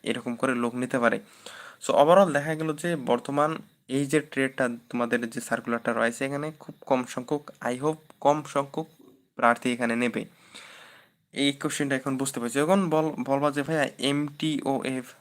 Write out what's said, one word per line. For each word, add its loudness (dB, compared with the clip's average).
এরকম -6
করে 0
লোক -2
নিতে -2
পারে। 4
So -4
overall 8
দেখা 0
গেল -2
যে 0
বর্তমান 2
এই 2
যে 4
ট্রেডটা 0
তোমাদের 0
যে -6
সার্কুলারটা -2
রয়েছে 0
এখানে -4
খুব -16
কম 4
সংখ্যক, -4
I -2
hope -2
কম 6
সংখ্যক -4
প্রার্থী 4
এখানে 0
নেবে। -2
এই 4
কোশ্চেনটা -2
এখন -4
বুঝতে -2
পারছি। -2
এখন 4
বল-, 2
বলবা 2
যে 0
"ভাইয়া 2
এমটিওএফ -2